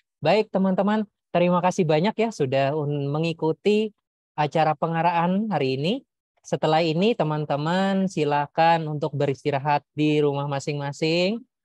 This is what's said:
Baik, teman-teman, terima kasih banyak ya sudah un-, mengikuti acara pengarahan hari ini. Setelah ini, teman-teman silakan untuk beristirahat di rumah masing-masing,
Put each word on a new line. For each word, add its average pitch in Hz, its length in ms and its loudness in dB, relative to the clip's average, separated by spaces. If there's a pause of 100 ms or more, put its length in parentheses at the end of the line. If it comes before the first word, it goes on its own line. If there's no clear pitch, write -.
(240)
Baik, 208 240 2
teman-teman, 196 560 0 (320)
terima 175 240 2
kasih 185 240 0
banyak 160 320 0
ya 220 160 -2
sudah 135 400 0
un-, 147 400 -4
mengikuti 165 800 0 (420)
acara 156 380 2
pengarahan 170 800 0
hari 135 240 0
ini. 175 240 -2 (460)
Setelah 156 320 0
ini, 170 320 2
teman-teman 165 960 0
silakan 160 800 0
untuk 151 320 -4
beristirahat 143 640 -2 (160)
di 151 240 2
rumah 143 240 0
masing-masing, 156 960 -2 (220)